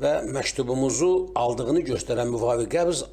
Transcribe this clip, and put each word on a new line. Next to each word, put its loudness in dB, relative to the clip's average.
və 2
məktubumuzu 0
aldığını 0
göstərən -2
müvafiq 0
qəbz 0